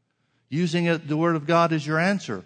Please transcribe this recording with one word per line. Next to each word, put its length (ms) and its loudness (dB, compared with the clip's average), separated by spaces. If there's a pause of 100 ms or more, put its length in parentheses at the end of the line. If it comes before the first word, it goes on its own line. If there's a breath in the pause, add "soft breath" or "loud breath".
(500)
using 360 0
it, 220 0
the 100 -2
word 180 2
of 100 -4
God 280 2
as 120 -2
your 140 -2
answer 460 -2